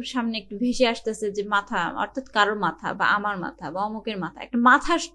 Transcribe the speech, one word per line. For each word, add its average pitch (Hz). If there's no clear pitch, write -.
সামনে 233
একটু 202
ভেসে 247
আসতেছে 220
যে 202
মাথা, 202
অর্থাৎ 262
কারোর 208
মাথা 170
বা 185
আমার 202
মাথা 160
বা 190
অমুকের 214
মাথা, 165
একটা -
মাথার 285